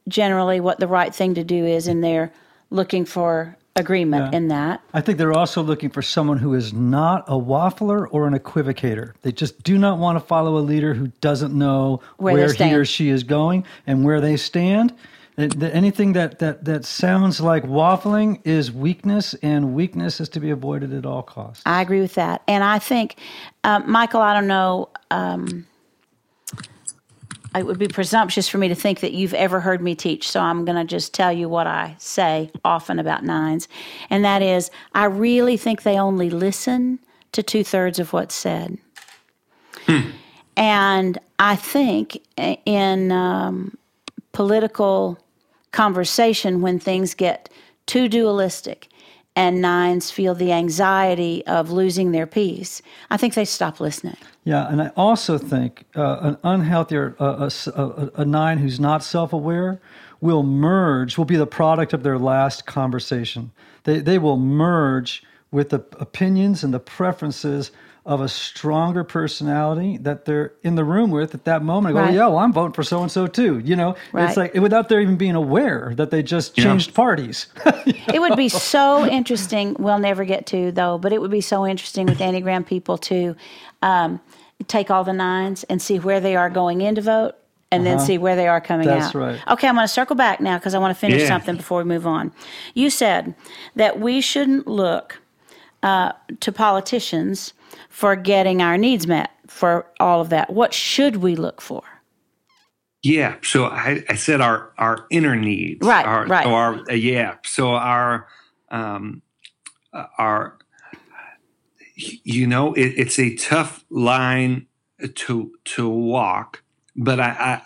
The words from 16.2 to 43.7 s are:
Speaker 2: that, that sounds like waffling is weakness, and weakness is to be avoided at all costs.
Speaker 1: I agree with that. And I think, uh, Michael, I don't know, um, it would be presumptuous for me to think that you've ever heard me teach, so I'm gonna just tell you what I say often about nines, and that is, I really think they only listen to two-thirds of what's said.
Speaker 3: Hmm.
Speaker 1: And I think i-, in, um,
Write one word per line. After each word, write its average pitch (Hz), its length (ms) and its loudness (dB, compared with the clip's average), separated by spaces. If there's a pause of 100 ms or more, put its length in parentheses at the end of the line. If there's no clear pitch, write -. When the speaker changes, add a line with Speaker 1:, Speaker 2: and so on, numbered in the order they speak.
Speaker 2:
that, 156 260 -4
that 151 200 -2
sounds 185 560 2
like 160 240 4
waffling 185 800 2
is 156 260 0
weakness, 180 680 -2
and 147 320 2
weakness 170 480 -2
is 156 80 -6
to 160 100 -8
be 151 100 -4
avoided 139 440 -4
at 135 120 -6
all 131 180 -6
costs. 117 420 -16
Speaker 1:
I 175 160 2
agree 190 180 0
with 185 160 -2
that. 170 320 -2
And 202 160 2
I 208 160 2
think, 233 380 -2 (480)
uh, 208 200 4
Michael, 226 360 2
I 208 120 4
don't 202 140 2
know, 185 400 0 (240)
um, 180 540 -4 (1900)
it 190 120 -2
would 185 140 -4
be 202 80 0
presumptuous 196 600 0
for - 80 -4
me 196 100 2
to 175 80 -2
think 190 240 -2
that - 140 -6
you've 185 200 -2
ever 185 280 0
heard 180 200 0
me 175 140 -2
teach, - 340 -4
so 190 120 -2
I'm 170 240 0
gonna 170 180 -2
just 165 300 -6
tell 180 180 2
you 170 160 -2
what 165 200 -2
I 160 320 -6
say 160 520 -2 (140)
often 170 340 -2
about 156 240 -4
nines, 160 440 -2 (420)
and 202 160 2
that 196 160 2
is, 180 280 0 (240)
I 208 120 2
really 240 500 2
think 220 280 -2
they 202 140 2
only 190 320 0
listen 247 720 -2 (320)
to 220 100 -4
two-thirds 190 580 0
of 165 140 -4
what's 180 220 -2
said. 170 420 -6 (1080)
Speaker 3:
Hmm. 147 240 2 (460)
Speaker 1:
And 196 600 2 (220)
I 202 160 4
think 208 680 -2 (160)
i-, 170 280 -2
in, 190 460 2
um, 185 680 -2 (560)